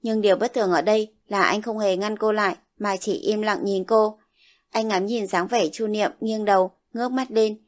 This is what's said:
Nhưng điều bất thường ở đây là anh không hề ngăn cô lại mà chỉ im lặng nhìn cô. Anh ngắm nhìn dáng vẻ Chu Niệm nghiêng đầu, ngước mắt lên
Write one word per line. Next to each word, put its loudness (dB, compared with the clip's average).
Nhưng 0
điều 6
bất -2
thường 0
ở 4
đây 0
là 0
anh 2
không -6
hề 0
ngăn -4
cô 0
lại 0
mà -2
chỉ -4
im -2
lặng -2
nhìn -2
cô. 2
Anh -2
ngắm 0
nhìn -2
dáng -2
vẻ 2
Chu -4
Niệm 0
nghiêng -4
đầu, 4
ngước -4
mắt -4
lên 2